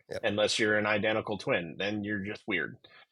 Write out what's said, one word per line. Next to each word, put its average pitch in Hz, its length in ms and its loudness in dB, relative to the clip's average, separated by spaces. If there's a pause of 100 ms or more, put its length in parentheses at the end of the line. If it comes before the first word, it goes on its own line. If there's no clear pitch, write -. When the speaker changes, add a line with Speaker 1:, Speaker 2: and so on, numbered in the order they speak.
(100)
Speaker 1:
Yep. 95 140 -6
Speaker 2:
unless 104 340 2
you're 107 180 4
an 107 100 2
identical 107 520 0
twin. 92 400 -2
Then 104 260 -2
you're 104 200 -2
just 107 220 -8
weird. 85 300 -2 (340)